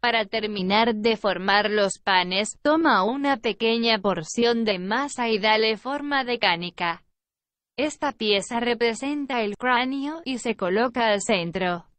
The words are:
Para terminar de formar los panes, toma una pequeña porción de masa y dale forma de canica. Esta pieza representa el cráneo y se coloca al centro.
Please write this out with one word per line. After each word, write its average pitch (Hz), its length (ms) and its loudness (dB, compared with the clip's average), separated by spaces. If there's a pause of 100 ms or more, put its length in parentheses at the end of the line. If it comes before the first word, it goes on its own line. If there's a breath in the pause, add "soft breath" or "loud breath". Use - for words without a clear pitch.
Para 226 260 0
terminar 214 680 0
de 214 220 2
formar 196 520 2
los 202 300 0
panes, 185 640 0
toma 294 400 4
una 269 360 0
pequeña 226 600 0
porción 214 680 0
de 208 140 0
masa 233 500 -4
y 214 120 0
dale 220 360 2
forma 285 460 -4
de 240 160 -4
canica. 175 640 -2 (760)
Esta 285 360 -4
pieza 214 480 0
representa 240 840 -2
el 208 140 -4
cráneo 269 680 -2
y 262 140 -4
se 226 160 -4
coloca 226 540 0
al 208 120 2
centro. 175 680 -2 (120)